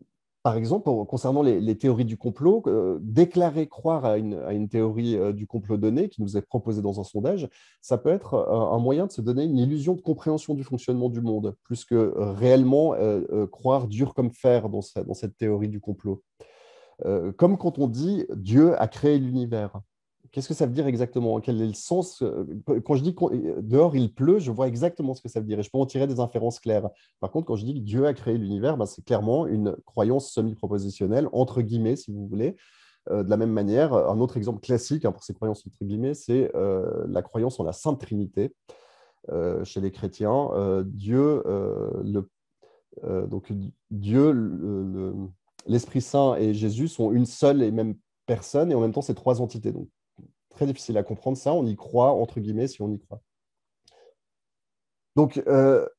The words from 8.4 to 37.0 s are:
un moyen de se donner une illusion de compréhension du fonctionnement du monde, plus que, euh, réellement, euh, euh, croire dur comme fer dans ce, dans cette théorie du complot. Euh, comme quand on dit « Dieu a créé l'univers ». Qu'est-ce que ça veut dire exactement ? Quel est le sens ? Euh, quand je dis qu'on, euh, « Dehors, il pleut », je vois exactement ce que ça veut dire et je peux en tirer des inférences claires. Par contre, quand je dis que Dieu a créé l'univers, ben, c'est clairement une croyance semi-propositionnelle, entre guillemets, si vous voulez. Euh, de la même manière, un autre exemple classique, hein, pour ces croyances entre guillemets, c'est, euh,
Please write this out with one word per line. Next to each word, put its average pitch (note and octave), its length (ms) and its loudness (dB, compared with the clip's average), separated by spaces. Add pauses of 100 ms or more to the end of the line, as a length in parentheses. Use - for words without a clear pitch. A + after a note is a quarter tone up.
un A2+ 240 2
moyen C#3 260 2
de F#3+ 60 -8
se - 80 -10
donner B2 240 0
une D#3 140 0
illusion D3 380 2
de F#3 60 -6
compréhension D#3 520 -2
du C3+ 100 -4
fonctionnement B2+ 460 -2
du A#2 100 -4
monde, G#2+ 440 -2
plus - 200 -8
que, - 100 -2
euh, G#2 380 2
réellement, C3 600 6
euh, G#2 280 2 (120)
euh, G2+ 140 0
croire C3 420 0
dur B2 240 -2
comme A#2+ 180 0
fer A#2+ 380 2
dans G2+ 120 -4
ce, - 180 -10
dans G2+ 140 -6
cette G2+ 220 -8
théorie G#2+ 340 -2
du G#2 120 -8
complot. G2 420 -8 (840)
Euh, F#2+ 280 -2
comme F#3 240 4
quand F3 200 -2
on C3+ 120 2
dit « D#3+ 440 -2
Dieu A#2+ 480 6
a G#2+ 60 2
créé D3 320 2
l'univers ». A#2 600 -4 (500)
Qu'est-ce C3+ 160 -6
que E3 60 -6
ça D3+ 140 0
veut A#2+ 60 -4
dire D3 120 0
exactement ? A#2+ 540 0
Quel A2+ 200 -2
est A2+ 60 0
le G#2+ 80 -2
sens ? F3+ 480 -4
Euh, D#2 240 -2 (400)
quand D3+ 80 2
je C3 80 4
dis F3 140 -2
qu'on, - 160 0
euh, « D#2+ 320 -4
Dehors, C#3+ 320 4
il A#2+ 180 0
pleut », E3 260 4
je C3+ 120 -4
vois B2+ 160 0
exactement C3 480 -2
ce - 80 -16
que B2 40 -14
ça A#2 120 -6
veut G#2+ 80 -4
dire G#2 100 -2
et G#2 60 -2
je - 80 -10
peux C3+ 80 0
en C3+ 80 2
tirer C3+ 180 -2
des B2+ 140 -2
inférences A#2 400 -2
claires. G#2+ 280 0 (320)
Par G2 120 -8
contre, D#3+ 160 -4
quand A#2 80 -2
je G#2 100 -6
dis C#3 80 -4
que C#3 60 -6
Dieu A2+ 260 -2
a D3 80 2
créé A#2+ 240 -2
l'univers, G#2+ 400 -2
ben, G#2+ 80 0
c'est - 180 -12
clairement A#2 440 0
une G#2 280 -2 (120)
croyance A#2+ 440 0
semi-propositionnelle, G#2+ 1000 -2
entre B2 320 0
guillemets, A2+ 320 0
si A2 160 -10
vous G2+ 160 -10
voulez. A2+ 280 -4 (540)
Euh, G2+ 140 0
de F#2 80 -4
la G#2 60 4
même A2+ 120 0
manière, A2 440 2
un G2+ 260 2
autre B2 180 0
exemple G#2+ 220 -4
classique, C3 440 -2
hein, G#2 80 2
pour - 120 -16
ces G2 100 -12
croyances G#2+ 320 -6
entre - 180 -14
guillemets, A2 300 -4
c'est, C3 420 0
euh, F#2 520 -2